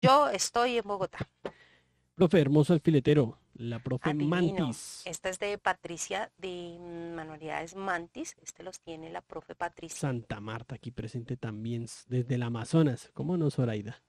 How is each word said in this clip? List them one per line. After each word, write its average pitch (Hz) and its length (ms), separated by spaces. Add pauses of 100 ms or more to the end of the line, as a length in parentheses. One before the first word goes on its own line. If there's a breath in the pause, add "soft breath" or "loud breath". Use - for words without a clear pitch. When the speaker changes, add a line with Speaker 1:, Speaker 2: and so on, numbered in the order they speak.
Speaker 1:
Yo 277 260
estoy 240 500
en 220 80
Bogotá. 190 420 (880 loud breath)
Speaker 2:
Profe, 175 260
hermoso 147 320
alfiletero, 147 680 (160)
la 117 240
profe 127 320
Speaker 1:
Ah, - 20
divino. 147 180
Speaker 2:
Mantis. 175 760
Speaker 1:
Esta - 220
es 185 100
de 202 180
Patricia, 185 800
de, 175 440
mm, 170 340
Manualidades 156 600
Mantis. 196 680
Este - 220
los 185 160
tiene 160 280
la 175 120
profe - 340
Patricia. 170 460
Speaker 2:
Santa 120 400
Marta 110 340
aquí 120 160
presente 120 460
también, 117 480
s-, - 240
desde 123 260
el 123 80
Amazonas. 120 720
¿Cómo 156 220
no, 156 160
Zoraida? 113 560